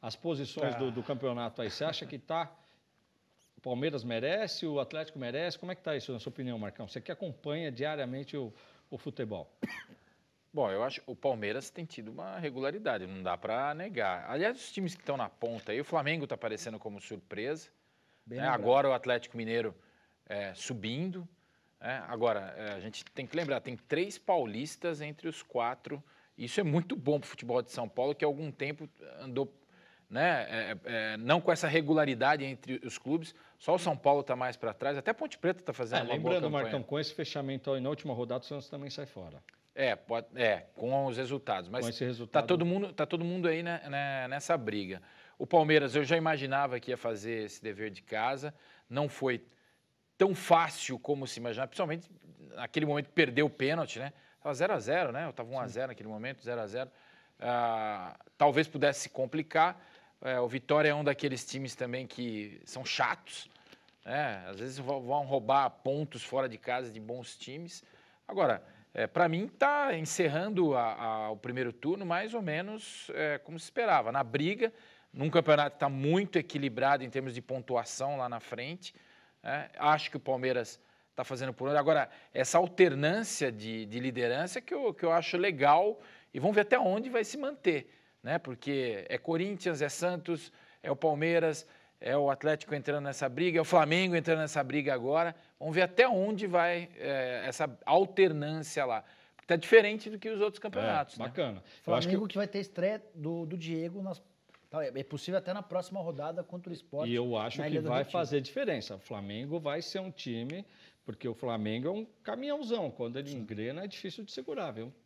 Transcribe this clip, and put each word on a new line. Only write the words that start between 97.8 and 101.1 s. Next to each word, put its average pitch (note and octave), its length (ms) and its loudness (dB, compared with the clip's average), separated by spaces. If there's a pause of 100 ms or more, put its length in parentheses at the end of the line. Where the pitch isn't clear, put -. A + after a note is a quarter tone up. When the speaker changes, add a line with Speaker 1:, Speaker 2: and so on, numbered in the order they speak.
Speaker 3:
alternância D#3 1000 4
lá. A2+ 180 0 (320)
Porque - 120 -20
tá E3+ 100 4
diferente G#3+ 540 8
do G#3+ 80 -10
que A3 100 -8
os A3 120 -2
outros G#3 200 0
campeonatos, D#3+ 560 -2